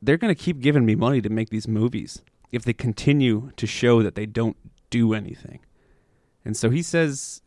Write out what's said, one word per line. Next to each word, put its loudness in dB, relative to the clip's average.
they're 2
gonna 2
keep -4
giving 4
me 4
money 2
to -2
make -2
these -6
movies -2
if -6
they 0
continue 0
to -6
show 4
that -2
they -8
don't -2
do 2
anything." -12
And -4
so 0
he 0
says, -4